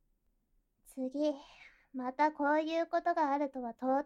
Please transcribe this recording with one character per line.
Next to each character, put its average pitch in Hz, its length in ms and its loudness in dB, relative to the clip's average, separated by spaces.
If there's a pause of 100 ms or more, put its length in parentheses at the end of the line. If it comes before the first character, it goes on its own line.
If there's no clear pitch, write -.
(960)
次、 277 380 -2 (600)
ま 254 180 -6
た 294 200 2
こ 294 220 2
う 311 80 4
い 320 200 0
う 339 60 -2
こ 339 140 0
と 349 120 0
が 311 180 2
あ 285 60 0
る 285 140 -2
と 262 100 -8
は 240 100 -6
到 262 340 0